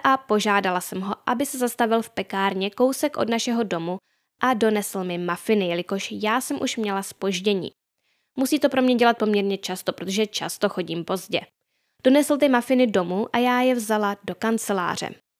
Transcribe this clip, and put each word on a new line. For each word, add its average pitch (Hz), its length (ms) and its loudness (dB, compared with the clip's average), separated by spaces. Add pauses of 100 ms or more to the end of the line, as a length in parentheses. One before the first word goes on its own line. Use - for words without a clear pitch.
a 269 140 2
požádala 202 640 0
jsem 185 200 -8
ho, 196 140 -4 (100)
aby 247 200 0
se 277 120 -8
zastavil 233 440 0
v 226 80 -10
pekárně 196 600 -2
kousek 262 480 0
od - 120 0
našeho 233 340 0
domu 180 340 -4 (440)
a 254 120 2
donesl 208 500 0
mi 180 140 -4
muffiny, 180 500 0
jelikož 175 440 -4
já 208 300 0
jsem 277 200 -6
už 262 160 -2
měla 196 260 -2
zpoždění. 190 680 -2 (680)
Musí 269 220 0
to 285 100 4
pro 269 120 2
mě 254 140 4
dělat 233 220 4
poměrně 202 400 0
často, 185 360 -6
protože 196 340 -2
často 180 420 -2
chodím 170 360 -4
pozdě. - 360 -4 (600)
Donesl 285 340 6
ty 294 120 4
muffiny 254 380 4
domů 190 460 0
a 233 40 0
já 247 240 2
je 254 140 4
vzala 214 480 0
do 175 120 -6
kanceláře. 202 760 -2 (300)